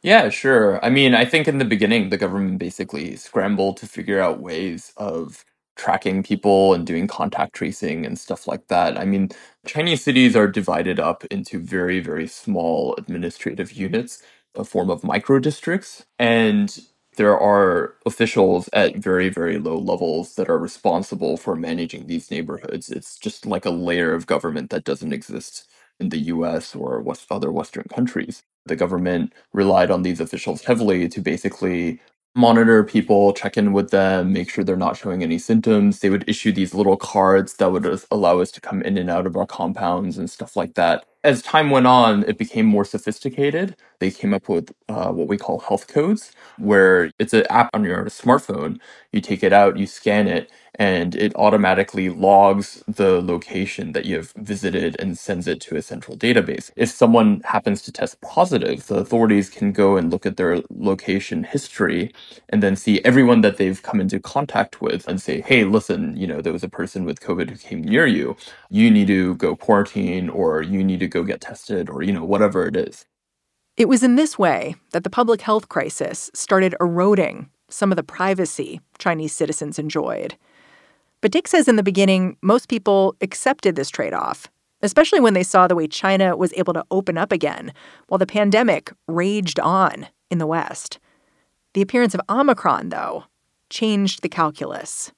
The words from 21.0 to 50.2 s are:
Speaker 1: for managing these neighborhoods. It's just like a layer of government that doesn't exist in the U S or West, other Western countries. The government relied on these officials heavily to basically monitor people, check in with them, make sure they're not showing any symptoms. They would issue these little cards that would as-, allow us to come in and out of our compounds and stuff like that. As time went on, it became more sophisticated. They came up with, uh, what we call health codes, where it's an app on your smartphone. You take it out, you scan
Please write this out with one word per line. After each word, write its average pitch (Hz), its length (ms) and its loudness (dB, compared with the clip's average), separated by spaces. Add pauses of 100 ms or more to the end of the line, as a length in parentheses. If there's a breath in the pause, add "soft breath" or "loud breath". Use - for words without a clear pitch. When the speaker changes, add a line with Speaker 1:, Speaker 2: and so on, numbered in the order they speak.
Speaker 1:
for 90 180 -6
managing 82 520 -8
these 85 220 -10
neighborhoods. - 600 -10
It's - 280 -14
just - 280 -12
like 98 180 -6
a 95 60 -4
layer 87 420 -2
of 82 140 -6
government 76 420 -4
that 82 160 -8
doesn't 71 300 -6
exist - 520 -14 (320 soft breath)
in 98 100 -6
the 80 100 -6
U 82 260 -4
S 82 300 -6
or 65 260 -6
West, - 300 -10
other 69 220 -4
Western - 320 -8
countries. - 580 -6 (240)
The - 80 -4
government 90 580 -2 (200 soft breath)
relied 95 400 4
on 90 100 0
these 90 180 -4
officials - 440 -8
heavily 104 440 0
to 85 120 -8
basically 87 800 -4 (340 soft breath)
monitor 113 480 6
people, 101 500 2
check - 240 -6
in 101 160 2
with 98 180 0
them, 95 420 2
make 90 180 -2
sure 98 140 -4
they're 92 120 0
not 90 200 -2
showing 92 260 -6
any 82 160 -2
symptoms. 107 600 2
They 98 100 2
would 98 180 -2
issue - 220 -2
these 95 240 -2
little 98 220 2
cards 95 600 2
that 95 120 2
would 92 160 -2
as-, 92 240 -4
allow 90 300 2
us 90 120 -2
to - 80 -20
come - 220 -8
in 98 160 -2
and 90 100 -4
out 90 180 -2
of 90 100 -6
our 95 100 -2
compounds 87 720 -4
and 95 100 -8
stuff - 280 -12
like 85 180 -4
that. 85 300 0 (180)
As 135 180 4
time 156 300 0
went 131 160 4
on, 113 380 6
it 107 120 -2
became 113 300 -2
more 104 180 4
sophisticated. 143 920 -4 (220 soft breath)
They 95 120 -2
came 101 240 -2
up 98 140 -4
with, 85 260 -2 (160)
uh, 92 200 -4
what 85 180 -4
we 101 100 -2
call - 220 -6
health - 260 -4
codes, 175 460 -2 (260 loud breath)
where 95 600 6
it's - 140 -2
an 110 160 4
app 117 240 4
on 107 120 0
your 92 220 -2
smartphone. 107 720 -2 (320 loud breath)
You 104 120 -2
take 95 200 -4
it 95 100 4
out, 98 260 6
you 98 80 -2
scan 104 420 0